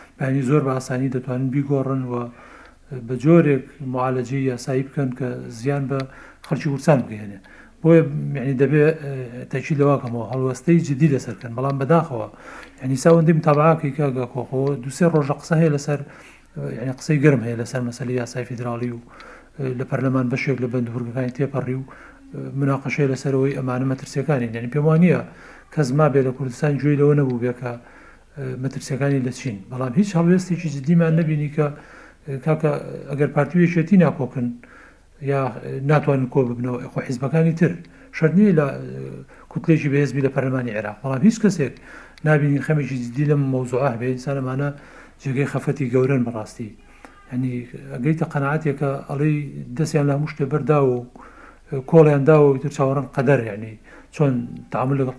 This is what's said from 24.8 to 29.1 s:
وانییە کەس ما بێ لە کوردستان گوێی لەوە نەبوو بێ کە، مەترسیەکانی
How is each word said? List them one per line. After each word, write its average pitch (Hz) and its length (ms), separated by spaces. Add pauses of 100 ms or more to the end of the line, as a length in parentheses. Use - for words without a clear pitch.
وانییە 160 320 (540)
کەس 151 140 (100)
ما 156 140
بێ 139 140
لە 127 100
کوردستان 139 440
گوێی 147 200
لەوە 147 200
نەبوو 127 220
بێ 123 180
کە، 123 120 (880)
مەترسیەکانی 139 640